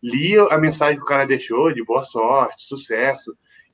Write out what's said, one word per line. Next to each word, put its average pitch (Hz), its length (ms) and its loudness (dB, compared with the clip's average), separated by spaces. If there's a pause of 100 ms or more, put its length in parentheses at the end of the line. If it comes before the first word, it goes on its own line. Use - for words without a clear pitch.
lia 156 420 2
a 160 120 2
mensagem 156 400 2
que 143 60 -16
o - 40 -10
cara 139 200 0
deixou, 131 460 0
de 120 120 -8
boa 120 180 0
sorte, 120 640 0
sucesso, 131 720 -4 (380)